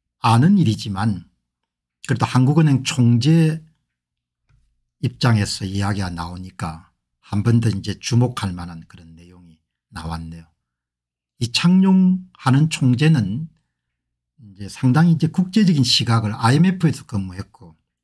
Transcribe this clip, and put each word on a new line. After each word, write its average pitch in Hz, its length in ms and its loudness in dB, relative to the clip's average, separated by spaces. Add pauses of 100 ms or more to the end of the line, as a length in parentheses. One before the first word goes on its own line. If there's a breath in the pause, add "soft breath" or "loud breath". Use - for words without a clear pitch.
(200)
아는 123 380 4
일이지만 104 680 -2 (800)
그래도 120 180 -2
한국은행 139 580 2
총재 156 800 2 (1400)
입장에서 110 640 -2
이야기가 98 460 -6
나오니까 85 800 -12 (280)
한 104 240 -6
번 120 160 2
더 117 100 0
이제 98 300 -6
주목할 120 540 -2
만한 87 340 -14
그런 82 280 -20
내용이 87 440 -20 (300)
나왔네요. 82 560 -12 (920)
이 117 120 -6
창용 185 840 4
하는 143 360 2
총재는 131 800 0 (1040)
이제 95 180 -16
상당히 160 420 2
이제 156 160 0
국제적인 185 560 2
시각을 113 520 0
아이엠에프에도 156 680 2
근무했고 95 680 -12 (280)